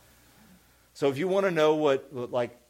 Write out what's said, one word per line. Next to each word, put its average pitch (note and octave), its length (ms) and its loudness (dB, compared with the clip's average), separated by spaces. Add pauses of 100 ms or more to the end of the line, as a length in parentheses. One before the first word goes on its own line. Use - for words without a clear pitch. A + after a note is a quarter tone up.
(1000)
So C#3+ 100 2
if C3+ 80 -2
you E3+ 120 -4
wanna G3 240 0
know D#3 240 2
what, C#3+ 360 0
what, B2 200 -10
like, B2 260 -4 (120)